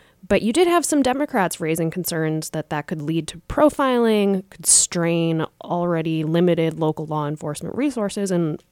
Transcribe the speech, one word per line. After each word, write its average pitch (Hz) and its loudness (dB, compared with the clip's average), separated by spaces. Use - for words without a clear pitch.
But 202 2
you 220 0
did 339 4
have 339 2
some 294 2
Democrats 254 0
raising 160 0
concerns 160 -2
that 156 -6
that 151 -4
could 156 -6
lead 156 -4
to - -14
profiling, 233 2
could - -16
strain 165 2
already 165 -2
limited 165 2
local 156 -2
law 151 -4
enforcement 151 -8
resources, 214 -2
and 170 0